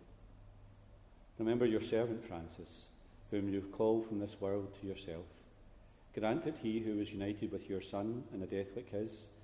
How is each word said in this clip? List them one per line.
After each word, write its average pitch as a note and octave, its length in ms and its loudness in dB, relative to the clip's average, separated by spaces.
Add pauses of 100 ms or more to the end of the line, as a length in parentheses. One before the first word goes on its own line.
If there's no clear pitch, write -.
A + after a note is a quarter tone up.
(1400)
Remember A#2+ 280 6
your A2 140 6
servant A2+ 440 2
Francis, E2 640 -10 (440)
whom G2+ 180 2
you've G2 240 0
called A2 340 6
from G2+ 140 0
this G2+ 200 -4
world G2 400 0
to G2+ 60 -6
yourself. F2 380 -6 (920)
Grant A2 280 2
that D#3 180 -2
he A2+ 160 2
who G#2+ 200 0
was G#2 140 -2
united G2+ 380 -2
with F#2+ 180 -4
your F#2+ 120 0
Son A2 420 -2 (100)
in G2 100 -4
a F2+ 40 -4
death G2 300 -2
like F#2+ 140 -8
his G#2+ 360 -4 (180)